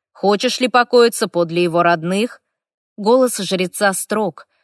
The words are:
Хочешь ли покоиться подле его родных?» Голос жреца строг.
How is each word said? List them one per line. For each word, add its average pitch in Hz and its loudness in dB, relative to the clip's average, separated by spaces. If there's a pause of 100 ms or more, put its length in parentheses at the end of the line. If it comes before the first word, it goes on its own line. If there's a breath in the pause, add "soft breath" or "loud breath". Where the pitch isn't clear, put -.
(140)
Хочешь 208 -2
ли 247 0
покоиться 240 2
подле 170 -2
его 175 0
родных?» 175 -2 (540)
Голос 233 2
жреца 190 -2
строг. 208 -6 (160)